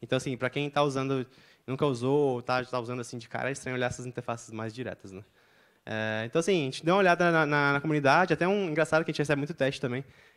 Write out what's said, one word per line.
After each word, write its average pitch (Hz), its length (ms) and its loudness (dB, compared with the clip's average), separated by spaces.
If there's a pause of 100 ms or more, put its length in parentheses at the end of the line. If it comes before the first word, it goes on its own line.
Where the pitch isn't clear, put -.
Então, 127 140 -2
assim, 131 200 -2
pra 127 140 -2
quem 147 180 -4
tá 143 140 2
usando, 135 420 0 (400)
nunca 135 220 -2
usou, 135 480 2
ou 120 80 -6
tá, 127 220 0
tá 123 160 -4
usando 120 180 -6
assim 123 180 -10
de 117 120 -14
cara, 123 200 -6
é 135 40 -4
estranho 131 240 -6
olhar 127 100 0
essas 123 200 -6
interfaces 120 440 -8
mais 110 240 -8
diretas, 104 380 -10
né? 95 100 -14 (640)
É, 110 400 -4
então, 160 140 0
assim, 180 220 2
a - 20 0
gente 131 200 -6
deu 170 100 4
uma 202 60 4
olhada 175 300 4
na, 160 160 4
na, 143 280 4
na 143 60 0
comunidade, 151 520 4
até 165 140 0
um 196 240 0
engraçado 156 340 2
que - 60 -4
a - 20 -4
gente - 80 -4
recebe 147 180 2
muito 147 160 -4
teste 131 260 0
também. 127 240 -4 (320)